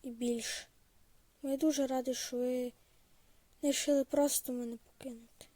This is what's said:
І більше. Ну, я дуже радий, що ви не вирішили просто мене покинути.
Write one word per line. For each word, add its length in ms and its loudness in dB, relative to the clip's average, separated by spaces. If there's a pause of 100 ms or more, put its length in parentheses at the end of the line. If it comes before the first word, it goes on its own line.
І 60 -10
більше. 580 -4 (720)
Ну, 100 -4
я 60 0
дуже 300 2
радий, 260 0
що 240 -6
ви 260 0
не 80 -6 (880)
вирішили 420 4
просто 500 2
мене 240 -6
покинути. 680 -16 (100)